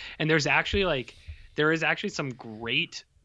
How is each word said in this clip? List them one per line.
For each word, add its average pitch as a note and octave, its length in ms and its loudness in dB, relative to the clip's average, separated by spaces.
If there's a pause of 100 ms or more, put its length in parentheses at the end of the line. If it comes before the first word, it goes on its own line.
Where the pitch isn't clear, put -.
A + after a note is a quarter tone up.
(180)
And D#3 120 0
there's D3+ 180 4
actually, E3 380 2
like, C#3 300 -2 (400)
there D#3 160 4
is D#3+ 120 2
actually D#3+ 260 0
some D3 200 -4
great A#2 720 -6 (220)